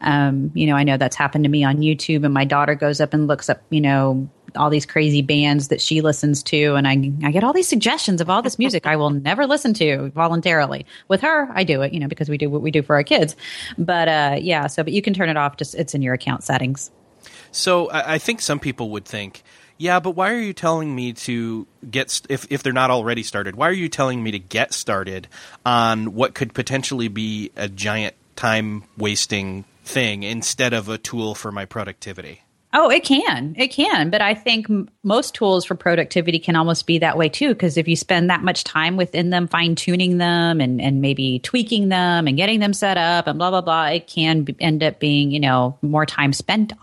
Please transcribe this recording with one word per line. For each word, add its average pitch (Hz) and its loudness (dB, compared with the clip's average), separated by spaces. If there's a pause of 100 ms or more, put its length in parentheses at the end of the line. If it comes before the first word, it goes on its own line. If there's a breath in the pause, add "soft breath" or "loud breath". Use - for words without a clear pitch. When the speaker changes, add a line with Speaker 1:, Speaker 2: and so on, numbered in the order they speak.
Speaker 1:
Um, 143 2
you 160 0
know, 147 4
I 139 4
know 139 4
that's 135 0
happened 147 0
to 147 4
me 147 4
on 135 2
YouTube, 151 0
and 143 2
my 139 2
daughter 147 2
goes 147 0
up 147 0
and 151 2
looks 143 -2
up, - -4
you 156 2
know, 135 2 (280)
all 147 2
these 151 0
crazy 151 2
bands 147 2
that 151 0
she 156 0
listens 147 2
to, 147 2
and 139 2
I, 135 2 (140)
I 147 2
get 190 2
all 269 2
these 359 2
suggestions 220 0
of 165 -2
all 202 2
this 247 -4
music 226 -2
I 156 2
will 147 2
never 151 0
listen 285 2
to 139 0
voluntarily. 160 0 (220 loud breath)
With 190 2
her, 302 2
I 190 0
do 135 2
it, 139 -2
you 165 -4
know, 139 -4
because 147 -4
we 147 -2
do 147 0
what 147 -2
we 156 -2
do 147 2
for 147 2
our 143 4
kids. 156 2 (400 loud breath)
But, 170 0
uh, 147 2
yeah, 160 0
so, 160 -2
but 160 -6
you 202 0
can 208 0
turn 185 0
it 156 0
off. 143 0
Just, - -10
it's 156 -4
in 143 -2
your 127 0
account - -4
settings. 131 -4 (600 loud breath)
Speaker 2:
So 175 0
I, 151 -2
I 156 0
think 226 -4
some 143 -2
people 123 -6
would 104 -8
think, 101 -12 (360 soft breath)
"Yeah, 180 0
but 180 -2
why 190 0
are 240 -4
you 208 -4
telling 160 -2
me 123 -6
to 113 -6 (240)
get 131 -4
st-, - -6
if, 131 -4
if 139 -4
they're 131 -2
not 131 2
already 117 0
started, 101 -6
why 147 0
are 185 0
you 180 -4
telling 127 -2
me 110 -4
to 104 -6
get 95 -4
started 95 -6 (380 loud breath)
on 113 2
what 120 -2
could 120 -6
potentially 131 -4
be 107 -6
a 104 -6
giant 104 -4 (220)
time-wasting 104 -4 (200)
thing 107 -2
instead 113 -2
of 107 -2
a 110 -6
tool 110 -6
for 104 -10
my 98 -8
productivity?" 92 -12 (360)
Speaker 1:
Oh, 311 6
it 349 4
can. 160 0
It 262 0
can. 185 0
But 208 2
I 208 2
think 220 -2
m-, 202 -2 (120)
most 208 0
tools 185 2
for 185 -6
productivity 170 0
can 170 2
almost 165 2
be 165 4
that 160 2
way 156 2
too, 269 2
'cause 175 0
if 160 2
you 165 4
spend 175 2
that 180 2
much 180 0
time 170 -2
within 175 0
them, 175 0
fine-tuning 175 0
them 170 2
and, 127 0
and 139 2
maybe 135 0
tweaking 220 0
them 175 2
and 135 2
getting 208 2
them 202 2
set 196 0
up 170 2
and 151 -2
blah, 175 0
blah, 185 2
blah, 160 0
it 165 -2
can 160 2
b-, 143 -6
end 156 2
up 151 -2
being, 143 2
you 147 -2
know, 131 2
more 151 0
time 139 0
spent 214 0